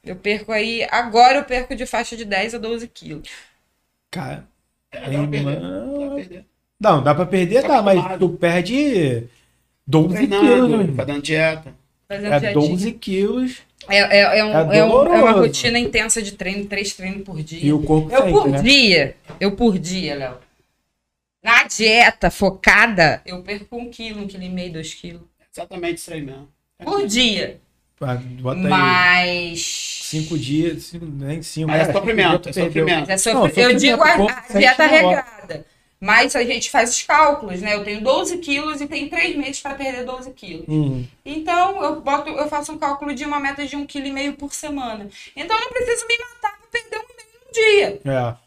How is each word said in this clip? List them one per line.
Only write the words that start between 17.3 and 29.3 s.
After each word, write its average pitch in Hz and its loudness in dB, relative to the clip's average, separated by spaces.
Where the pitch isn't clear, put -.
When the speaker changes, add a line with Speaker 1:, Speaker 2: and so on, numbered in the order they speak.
Speaker 1:
dia. 160 -12
Speaker 2:
E 147 4
o 151 2
corpo 156 2
Speaker 1:
Eu 175 6
Speaker 2:
sente, 180 2
Speaker 1:
por 208 4
Speaker 2:
né? 139 0
Speaker 1:
dia, 214 4
eu 196 0
por 220 2
dia, 156 -6
Léo. 131 -10
Na 240 4
dieta 220 4
focada, 190 2
eu 180 -12
perco 202 -12
um 240 -12
quilo, 214 -12
um 196 -10
quilo 185 -14
e 185 -12
meio, 180 -8
dois 160 -12
quilos. 170 -18
Speaker 3:
Exatamente 170 -8
isso - -16
aí 156 -10
mesmo. 135 -16
Speaker 1:
Por 202 -4
dia. 208 -2
Speaker 2:
Ah, 131 -4
bota 127 -8
aí. 190 0
Speaker 1:
Mas 180 0